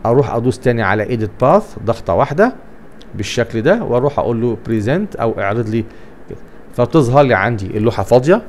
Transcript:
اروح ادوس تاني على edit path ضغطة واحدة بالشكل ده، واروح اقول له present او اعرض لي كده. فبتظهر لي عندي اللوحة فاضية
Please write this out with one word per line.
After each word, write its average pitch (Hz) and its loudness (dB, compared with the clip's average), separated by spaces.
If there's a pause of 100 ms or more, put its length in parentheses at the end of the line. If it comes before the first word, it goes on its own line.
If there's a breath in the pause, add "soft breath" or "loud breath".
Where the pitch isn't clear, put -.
اروح 120 2
ادوس 120 -2
تاني 117 0
على 104 0
edit 110 -4
path 180 0
ضغطة 104 -2
واحدة 143 2 (640)
بالشكل 113 -4
ده، 190 2
واروح 127 0
اقول 117 -2
له 117 -2 (100)
present 113 -2
او 113 -2
اعرض 104 -2
لي 107 -2 (440 loud breath)
كده. - -14 (360)
فبتظهر 131 4
لي 123 4
عندي 101 0
اللوحة 107 0
فاضية 143 4